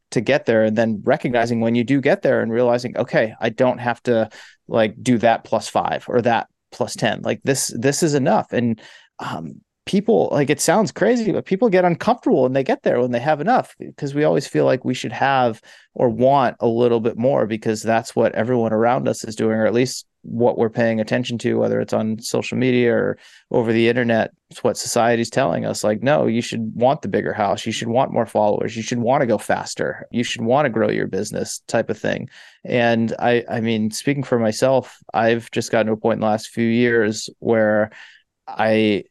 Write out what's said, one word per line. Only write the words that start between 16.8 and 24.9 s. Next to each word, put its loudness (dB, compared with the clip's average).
bit -2
more 2
because -4
that's -2
what 2
everyone 0
around 2
us -4
is -10
doing, 0
or 2
at 2
least -2
what 0
we're 0
paying 0
attention -2
to, -2
whether 0
it's -6
on -2
social -4
media 2
or -2
over 2
the 4
internet. 0
It's -12
what 0
society's 0